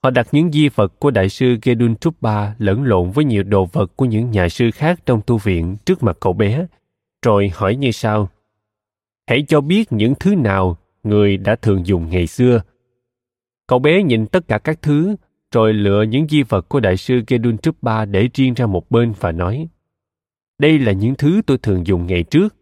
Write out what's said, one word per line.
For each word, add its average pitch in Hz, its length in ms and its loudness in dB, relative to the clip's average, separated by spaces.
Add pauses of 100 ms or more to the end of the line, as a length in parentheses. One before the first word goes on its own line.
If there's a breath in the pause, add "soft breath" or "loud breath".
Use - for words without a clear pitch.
Họ 131 60 2
đặt 123 220 0
những 160 200 2
di 147 180 4
vật 104 300 -2
của 147 120 2
đại 98 180 2
sư 123 320 0
Gedun 117 340 2
Trúc - 260 -4
Ba 107 380 -2
lẫn 107 240 0
lộn 95 280 2
với 147 140 0
nhiều 107 180 0
đồ 98 220 2
vật 92 300 -2
của 135 100 0
những 117 260 -2
nhà 92 180 2
sư 117 220 0
khác 165 340 -2
trong 117 200 0
tu 120 120 0
viện 92 480 -2
trước 185 180 0
mặt 95 160 0
cậu 95 140 0
bé, 113 320 0 (600)
rồi 101 300 2
hỏi 104 200 0
như 135 160 -2
sau: 107 380 -2 (1000)
"Hãy 131 200 0
cho 151 140 2
biết 185 300 0
những 113 280 0
thứ 202 160 2
nào 98 420 0 (260)
người 104 340 2
đã 101 180 0
thường 95 300 0
dùng 85 240 -2
ngày 87 180 -2
xưa." 123 340 2 (1040)
Cậu 127 120 2
bé 160 240 2
nhìn 117 220 0
tất 180 220 -2
cả 107 100 -2
các 156 240 -6
thứ, 156 340 0 (360)
rồi 110 220 2
lựa 104 300 2
những 127 240 0
di 147 160 2
vật 101 260 -2
của 139 100 0
đại 95 180 0
sư 127 300 -2
Gedun 117 300 0
Trúc - 260 -4
Ba 110 220 -2
để 101 280 0
riêng 131 200 0
ra 120 120 -2
một 95 260 -2
bên 117 280 2
và 85 120 -2
nói: 92 360 -4 (920)
"Đây 156 200 -2
là 117 120 -2
những 107 240 -4
thứ 165 300 -2
tôi 135 120 -2
thường 92 300 -4
dùng 87 200 -2
ngày 87 160 -4
trước." 185 380 -2